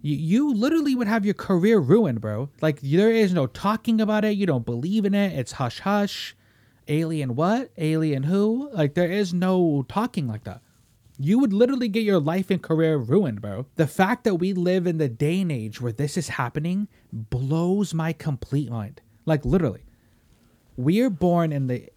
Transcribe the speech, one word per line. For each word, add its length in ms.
You, 140
you 380
literally 420
would 120
have 180
your 100
career 420
ruined, 440
bro. 280
Like, 180
there 320
is 220
no 120
talking 560
about 240
it. 120
You 100
don't 180
believe 400
in 80
it. 240
It's 140
hush 300
hush. 540
Alien 480
what? 420
Alien 460
who? 480
Like, 220
there 180
is 220
no 560
talking 380
like 160
that. 180
You 220
would 120
literally 360
get 160
your 160
life 320
and 100
career 360
ruined, 440
bro. 240
The 120
fact 380
that 100
we 180
live 320
in 140
the 100
day 320
and 100
age 300
where 100
this 240
is 140
happening 580
blows 840
my 180
complete 560
mind. 320
Like, 200
literally. 360
We're 320
born 420
in 140
the 320